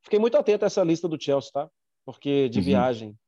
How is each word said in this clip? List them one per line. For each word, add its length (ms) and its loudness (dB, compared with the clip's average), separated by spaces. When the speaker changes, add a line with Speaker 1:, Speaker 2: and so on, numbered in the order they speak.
Speaker 1:
Fiquei 200 0
muito 160 2
atento 280 2
a 20 2
essa 180 0
lista 240 0
do 120 -6
Chelsea, 320 -2
tá? 160 -6
Porque 420 0
de 120 0
Speaker 2:
Uhum. 40 2
Speaker 1:
viagem. 640 0